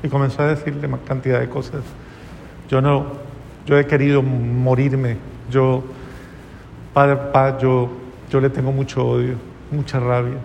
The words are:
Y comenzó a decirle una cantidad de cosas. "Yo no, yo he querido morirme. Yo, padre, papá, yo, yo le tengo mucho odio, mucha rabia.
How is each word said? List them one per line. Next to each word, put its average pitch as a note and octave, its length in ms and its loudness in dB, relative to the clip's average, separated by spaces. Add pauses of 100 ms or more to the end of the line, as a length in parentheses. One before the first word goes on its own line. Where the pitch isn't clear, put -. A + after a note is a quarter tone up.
Y D#3+ 40 -2
comenzó C#3 360 0
a D3 40 4
decirle C#3+ 400 -2
una C3+ 120 -4
cantidad C3 400 0
de B2 100 -2
cosas. B2+ 320 -6 (880)
"Yo C3 120 4
no, C#3+ 260 4 (580)
yo C#3 120 6
he C#3+ 100 6
querido C#3+ 340 4
morirme. B2+ 960 2 (320)
Yo, C3 340 4 (1080)
padre, C#3+ 220 6
papá, C3+ 420 2
yo, B2+ 320 2 (400)
yo C3+ 100 2
le C3+ 100 4
tengo C3+ 220 -2
mucho C3+ 340 -2
odio, B2 300 0 (360)
mucha C#3+ 280 -2
rabia. B2 440 0